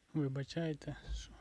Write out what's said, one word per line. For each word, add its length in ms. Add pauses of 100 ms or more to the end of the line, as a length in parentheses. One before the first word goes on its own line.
(140)
вибачайте, 840 (160)
що 280